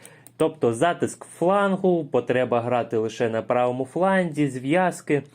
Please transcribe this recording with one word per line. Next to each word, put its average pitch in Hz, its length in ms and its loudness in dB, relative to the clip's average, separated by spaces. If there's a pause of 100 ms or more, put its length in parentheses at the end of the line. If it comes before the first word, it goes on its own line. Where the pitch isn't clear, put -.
(360)
Тобто 156 360 0
затиск 135 520 -2
флангу, 190 800 0
потреба 123 560 0
грати 120 360 -2
лише 113 320 -2
на 110 140 -2
правому 123 420 0
фланзі, 170 640 0
зв'язки. 143 760 -2 (120)